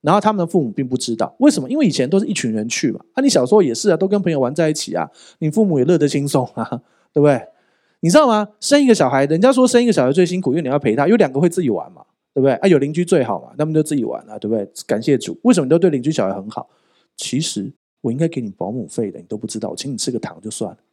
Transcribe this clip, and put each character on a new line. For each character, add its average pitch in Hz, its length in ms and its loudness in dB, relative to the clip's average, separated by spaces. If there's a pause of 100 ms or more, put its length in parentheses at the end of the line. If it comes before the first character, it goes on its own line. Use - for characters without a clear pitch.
然 156 100 2
后 208 60 4
他 214 140 0
们 202 40 -4
的 170 80 -2
父 165 160 0
母 117 80 -4
并 131 160 -4
不 123 120 -4
知 117 180 -6
道。 - 220 -6
为 285 120 6
什 147 120 -4
么？ 131 80 -8
因 277 80 -2
为 294 80 2
以 170 40 4
前 - 180 -2
都 196 120 0
是 214 60 -4
一 208 80 -4
群 117 180 -4
人 110 160 -4
去 120 240 -2
嘛。 - 80 -8 (140)
啊， 269 80 -2
你 277 60 4
小 131 180 2
时 160 80 2
候 214 80 6
也 127 120 0
是 220 140 -2
啊， 170 80 4
都 190 100 0
跟 202 140 0
朋 175 100 -2
友 151 80 0
玩 131 160 0
在 160 140 0
一 156 60 0
起 - 200 -8
啊， - 160 -4 (280)
你 156 120 -2
父 214 140 2
母 165 140 2
也 123 80 4
乐 175 100 4
得 151 100 2
轻 143 220 -2
松 131 260 0
啊， 117 80 -6 (300)
<laughs> - 180 -20
对 147 120 2
不 151 40 6
对？ 135 160 4 (580)
你 185 100 2
知 233 80 6
道 302 100 6
吗？ 214 180 2 (140)
生 285 240 4
一 - 20 4
个 233 80 6
小 139 140 2
孩， 135 160 2
人 160 160 0
家 247 100 6
说 254 160 4
生 240 160 4
一 247 40 2
个 226 80 2
小 139 100 2
孩 131 80 2
最 175 140 4
辛 180 160 -4
苦， - 80 -2
因 139 60 0
为 170 60 -2
你 131 60 -4
要 139 100 0
陪 117 160 0
他， 139 140 0
有 226 80 4
两 147 160 2
个 135 80 -2
会 175 80 2
自 175 140 -2
己 135 80 0
玩 87 220 -4
嘛， - 120 -20 (300)
对 135 80 0
不 135 40 2
对？ 135 100 2
啊， 196 120 0
有 170 80 6
邻 143 160 0
居 170 100 -2
最 170 220 2
好 98 160 -4
嘛， - 160 -20
他 147 80 -2
们 160 80 -4
就 156 100 2
自 151 140 -2
己 117 80 -2
玩 - 240 -8
啊， 107 100 -16
对 107 80 -8
不 110 80 -2
对？ 101 160 -4 (160)
感 110 160 -2
谢 139 140 2
主。 - 240 -6
为 247 140 4
什 175 40 2
么 147 60 0
你 127 60 -2
都 160 80 4
对 180 100 2
邻 139 140 -2
居 151 100 -2
小 104 160 -2
孩 95 60 -4
很 98 160 -12
好？ - 180 -14 (480)
其 - 240 -6
实 117 320 -8 (300)
我 113 100 -4
应 127 60 -6
该 160 100 0
给 135 140 -6
你 104 80 -10
保 92 200 -8
姆 120 160 -8
费 107 240 -6
的， - 80 -16
你 87 60 -20
都 107 140 -10
不 110 80 -10
知 107 120 -10
道， 104 120 -8
我 - 40 -10
请 - 160 -10
你 131 60 -8
吃 - 140 -6
个 120 80 -6
糖 - 240 -12
就 110 80 -10
算 107 200 -8
了。 82 60 -20 (160)